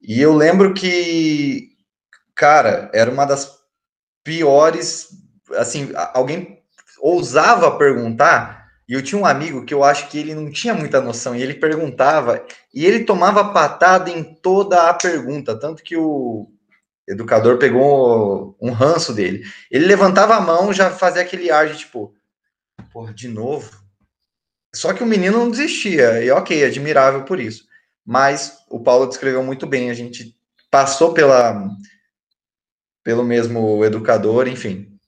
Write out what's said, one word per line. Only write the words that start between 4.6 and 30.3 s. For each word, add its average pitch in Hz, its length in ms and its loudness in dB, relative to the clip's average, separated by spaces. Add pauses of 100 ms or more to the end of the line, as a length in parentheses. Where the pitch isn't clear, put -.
assim, 120 440 -6
a-, 87 220 -6
alguém 127 440 -6 (380)
ousava 165 800 2
perguntar, 123 840 0 (260)
E 120 60 -8
eu 131 80 -4
tinha 202 180 -6
um 196 60 -2
amigo 139 400 -2
que 151 80 -8
eu 139 100 2
acho 143 260 2
que 147 80 -10
ele 151 180 -10
não 151 160 -12
tinha 226 220 -6
muita 143 260 0
noção, 120 360 -8
e 120 60 -6
ele 131 120 -6
perguntava, 151 920 -2 (280)
e 143 120 -2
ele 220 200 2
tomava 196 480 2
patada 175 560 2
em 170 140 -8
toda 185 640 2
a 175 40 2
pergunta, 139 640 -6
tanto 156 240 -10
que - 140 -12
o 135 560 -6 (560)
educador 113 500 2
pegou 120 1040 2
um 117 100 -6
ranço 135 420 0
dele. 98 300 -4 (260)
Ele 143 160 2
levantava 196 500 4
a 208 60 0
mão, 180 320 0
já 185 180 2
fazia 180 300 -2
aquele 180 280 -6
ar 156 180 4
de, 151 120 -10
tipo, - 340 -14 (800)
"Porra, 113 220 -16
de 107 140 -18
novo?" 117 440 -8 (1000)
Só - 200 -4
que 190 100 -6
o 233 40 -2
menino 202 300 0
não 240 140 0
desistia, 156 720 0
e 127 80 2
ok, 160 320 0
admirável 135 600 0
por 143 160 -6
isso. 110 260 -12 (400)
Mas 127 640 -2
o 120 100 -10
Paulo 127 280 2
descreveu 131 360 -4
muito 135 240 -10
bem, 127 220 -4
a 120 40 -8
gente 117 420 -16 (340)